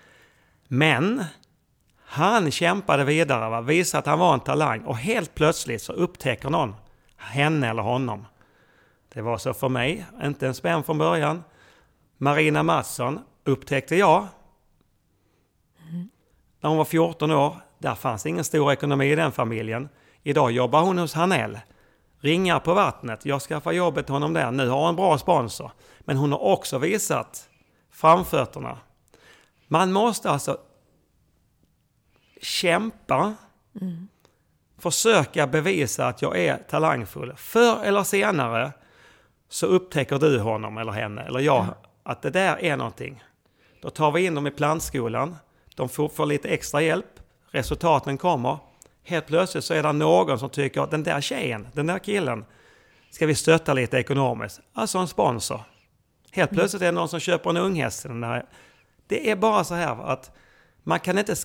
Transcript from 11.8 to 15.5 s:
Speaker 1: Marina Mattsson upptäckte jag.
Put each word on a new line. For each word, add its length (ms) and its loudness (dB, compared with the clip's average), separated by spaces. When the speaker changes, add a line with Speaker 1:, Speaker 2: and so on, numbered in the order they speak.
Speaker 1:
Marina 440 2
Mattsson 580 -2
upptäckte 520 -2
jag. 300 4